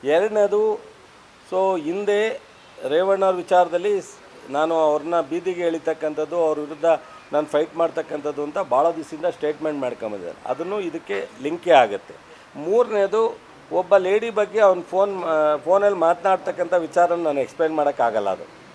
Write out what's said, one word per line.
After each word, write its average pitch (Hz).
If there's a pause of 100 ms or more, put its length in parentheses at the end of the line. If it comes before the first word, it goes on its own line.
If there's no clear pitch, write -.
ಎರಡನೇದು, 208 (760)
so 185
ಹಿಂದೆ 202 (480)
ರೇವಣ್ಣವ್ರ 190
ವಿಚಾರದಲ್ಲಿ 180
ಸ್-, -
ನಾನು 156
ಅವ್ರನ್ನ 156
ಬೀದಿಗೆ 175
ಎಳಿತಕ್ಕಂಥದ್ದು, 156
ಅವ್ರ 156
ವಿರುದ್ಧ 147 (480)
ನಾನು 151
ಫೈಟ್ 156
ಮಾಡ್ತಕ್ಕಂಥದ್ದು 151
ಅಂತ 147
ಭಾಳ 139
ದಿವಸದಿಂದ 160
ಸ್ಟೇಟ್ಮೆಂಟ್ 151
ಮಾಡ್ಕೊಂಬಂದಿದ್ದಾರೆ, 107
ಅದನ್ನು 175
ಇದಕ್ಕೆ 165 (140)
ಲಿಂಕೇ 165
ಆಗುತ್ತೆ. 113 (420)
ಮೂರನೇದು, 214 (340)
ಒಬ್ಬ 180
ಲೇಡಿ 202
ಬಗ್ಗೆ 208
ಅವ್ನು 185
ಫೋನ್, 190
ಆ, 156
ಫೋನಲ್ಲಿ 190
ಮಾತನಾಡ್ತಕ್ಕಂಥ 175
ವಿಚಾರನ 175
ನಾನು 143
ಎಕ್ಸ್ಪ್ಲೈನ್ 160
ಮಾಡೋಕ್ಕಾಗಲ್ಲ 117
ಅದು. - (100)